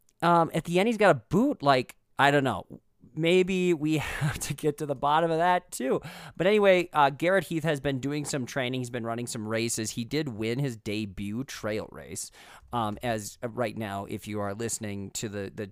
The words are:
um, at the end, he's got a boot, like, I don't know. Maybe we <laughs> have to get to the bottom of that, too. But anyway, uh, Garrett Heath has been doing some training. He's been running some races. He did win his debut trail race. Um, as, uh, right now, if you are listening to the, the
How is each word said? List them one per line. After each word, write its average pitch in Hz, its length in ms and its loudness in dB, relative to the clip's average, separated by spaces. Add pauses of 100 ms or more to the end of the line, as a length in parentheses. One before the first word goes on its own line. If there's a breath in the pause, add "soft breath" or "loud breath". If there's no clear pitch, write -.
(220)
um, 170 300 6
at 165 120 0
the 170 160 2
end, 208 80 4
he's 240 80 2
got 202 160 8
a 131 180 2
boot, 226 320 2
like, 135 320 2 (240)
I 143 140 6
don't 143 100 6
know. 120 240 -2 (480)
Maybe 180 600 2
we 151 240 0
<laughs> - 0 -
have - 420 -4
to - 140 -6
get 147 240 -2
to 151 80 -6
the 139 100 -4
bottom 151 340 2
of 160 80 0
that, 180 320 2
too. 247 300 -2 (360 loud breath)
But 170 120 2
anyway, 196 440 6
uh, 139 180 4
Garrett 165 340 2
Heath 160 180 -4
has 151 180 0
been 139 200 -2
doing 143 240 -4
some 139 200 -4
training. 127 360 -4
He's 120 100 -6
been 120 160 -6
running 117 220 -4
some 110 180 -6
races. 113 460 -2
He 120 120 -6
did 151 240 -2
win 113 300 -2
his 139 180 -2
debut 104 680 -6
trail 107 480 -6
race. 76 400 -12 (400 loud breath)
Um, 110 300 -2
as, 110 400 -4
uh, 123 60 -8
right 110 280 -4
now, 98 320 -6
if 104 180 -10
you 104 140 -6
are 101 140 -4
listening 101 580 -8
to - 160 -8
the, 98 260 -8
the 104 180 -10